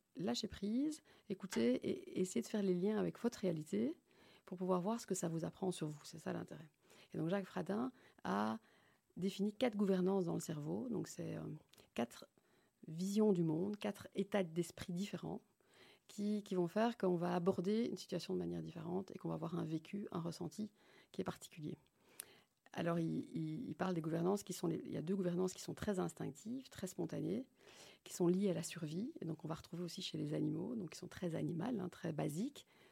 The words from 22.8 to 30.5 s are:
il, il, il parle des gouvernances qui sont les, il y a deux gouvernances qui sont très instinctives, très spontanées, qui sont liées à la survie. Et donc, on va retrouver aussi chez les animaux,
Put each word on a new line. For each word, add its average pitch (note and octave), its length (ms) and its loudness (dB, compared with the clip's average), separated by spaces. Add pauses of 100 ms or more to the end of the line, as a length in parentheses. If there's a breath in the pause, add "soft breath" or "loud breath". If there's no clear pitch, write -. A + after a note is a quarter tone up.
il, D#3 360 0
il, D#3 340 -2
il - 60 -4
parle F#3 180 2
des E3+ 80 0
gouvernances E3+ 440 2
qui F3+ 100 -6
sont - 120 -2
les, D#3+ 200 2
il - 60 -6
y - 40 -2
a D3+ 60 -2
deux F#3 140 2
gouvernances F#3 360 2
qui - 80 -12
sont F3 140 -6
très G3+ 240 0
instinctives, A3 720 -4
très - 160 -8
spontanées, E3+ 580 0 (580 loud breath)
qui - 120 -12
sont F3 140 6
liées F#3+ 200 6
à E3+ 60 4
la E3 80 0
survie. E3+ 580 -4
Et E3+ 60 -4
donc, D#3+ 180 -4
on D3+ 40 -4
va D#3+ 80 -2
retrouver - 260 -8
aussi F3 180 -6
chez - 160 -4
les D3+ 160 0
animaux, D#3 420 0